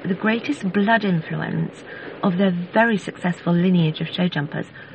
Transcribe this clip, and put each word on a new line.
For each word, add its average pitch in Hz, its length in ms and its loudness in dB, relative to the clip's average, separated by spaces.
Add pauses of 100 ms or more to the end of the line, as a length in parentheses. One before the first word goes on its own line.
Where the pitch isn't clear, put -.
the 185 100 -2
greatest 220 580 -2
blood 214 320 4
influence 165 800 -2 (400)
of 180 140 2
their 196 140 4
very 208 460 2
successful - 540 -4
lineage 175 480 4
of 165 80 -4
show 180 220 -2
jumpers - 380 -4 (280)